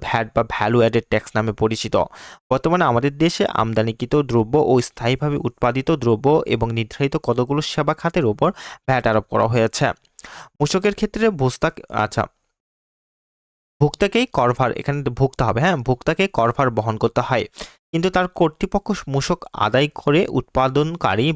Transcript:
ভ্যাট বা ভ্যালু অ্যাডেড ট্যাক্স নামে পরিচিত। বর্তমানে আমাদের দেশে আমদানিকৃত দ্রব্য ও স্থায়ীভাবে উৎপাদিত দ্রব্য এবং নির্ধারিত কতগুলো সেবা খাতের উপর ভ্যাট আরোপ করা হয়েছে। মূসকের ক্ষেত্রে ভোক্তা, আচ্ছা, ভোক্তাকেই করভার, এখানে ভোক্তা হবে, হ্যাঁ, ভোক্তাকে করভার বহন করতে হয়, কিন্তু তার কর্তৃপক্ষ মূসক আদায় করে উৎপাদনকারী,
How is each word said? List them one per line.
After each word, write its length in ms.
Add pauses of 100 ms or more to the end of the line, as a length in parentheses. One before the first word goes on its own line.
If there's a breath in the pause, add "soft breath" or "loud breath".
ভ্যাট 300
বা 80 (100)
ভ্যালু 280
অ্যাডেড 280
ট্যাক্স 260
নামে 180 (100)
পরিচিত। 320 (540 loud breath)
বর্তমানে 420
আমাদের 280
দেশে 260 (160)
আমদানিকৃত 540 (160)
দ্রব্য 240 (160)
ও 20 (160)
স্থায়ীভাবে 480 (100)
উৎপাদিত 420 (140)
দ্রব্য 240 (280)
এবং 120 (120)
নির্ধারিত 360 (120)
কতগুলো 340 (100)
সেবা 240
খাতের 320
উপর 220 (360 loud breath)
ভ্যাট 220
আরোপ 240
করা 220
হয়েছে। 340 (680 loud breath)
মূসকের 380
ক্ষেত্রে 300 (160)
ভোক্তা, 280 (360)
আচ্ছা, 180 (1600)
ভোক্তাকেই 460 (100)
করভার, 340 (100)
এখানে 180 (220)
ভোক্তা 280
হবে, 160
হ্যাঁ, 140 (100)
ভোক্তাকে 360 (120)
করভার 340
বহন 320
করতে 260
হয়, 160 (460 loud breath)
কিন্তু 200
তার 160 (120)
কর্তৃপক্ষ 500 (260)
মূসক 240 (280)
আদায় 220 (140)
করে 180 (180)
উৎপাদনকারী, 960